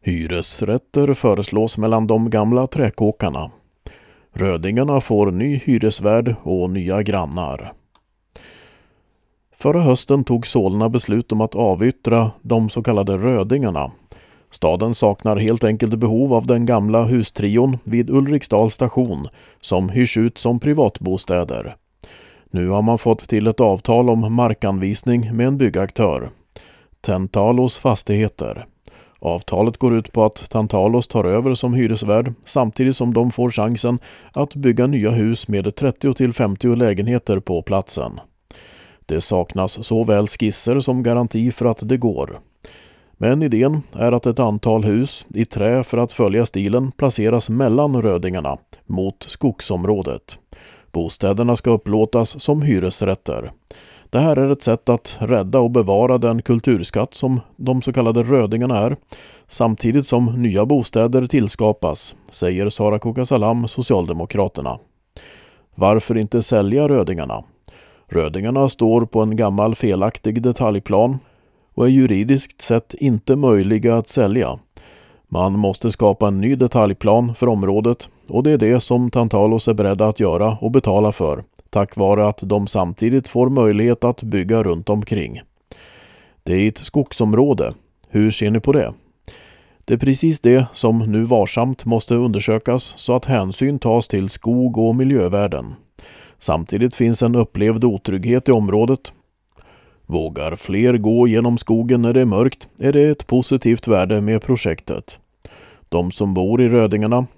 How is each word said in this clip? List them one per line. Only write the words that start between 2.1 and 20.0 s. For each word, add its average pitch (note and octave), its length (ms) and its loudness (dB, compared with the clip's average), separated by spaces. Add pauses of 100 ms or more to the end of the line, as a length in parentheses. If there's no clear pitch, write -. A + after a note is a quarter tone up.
gamla A2+ 380 2
träkåkarna. G#2 840 -2 (800)
Rödingarna G#2+ 680 -2
får G#2 300 2
ny B2 240 -2
hyresvärd A#2 880 0
och F2+ 260 -2
nya F#2+ 340 -2
grannar. E2+ 720 -6 (1800)
Förra D#3 260 0
hösten C3+ 420 2
tog A#2+ 240 -2
Solna G#2 420 0
beslut A#2 420 -2
om G#2+ 100 0
att A2 140 -4
avyttra A2+ 760 0 (100)
de A2+ 280 0
så A2+ 140 -6
kallade G2+ 340 0
rödingarna. G#2+ 760 -2 (600)
Staden F2+ 440 -2
saknar G#2 420 0
helt A2 260 0
enkelt A2 320 0
behov A#2 380 0
av A2+ 140 0
den A#2+ 180 2
gamla A2+ 380 2
hustrion A#2 800 0
vid A#2 260 -2
Ulriksdals C3 640 2
station, A2+ 540 -2 (340)
som F#2 280 -2
hyrs A#2 280 0